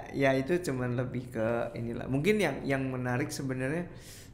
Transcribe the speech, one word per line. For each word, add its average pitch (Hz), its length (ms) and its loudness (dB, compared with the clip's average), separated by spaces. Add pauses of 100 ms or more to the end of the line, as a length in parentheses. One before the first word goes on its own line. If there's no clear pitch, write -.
(100)
ya, 139 220 4
itu 135 200 2 (100)
cuman 127 320 0
lebih 123 360 -2
ke 113 180 2 (240)
inilah. 117 340 -6
Mungkin 156 300 4
yang, 160 260 2
yang 135 220 0
menarik 127 460 0
sebenarnya, 135 580 -2 (460)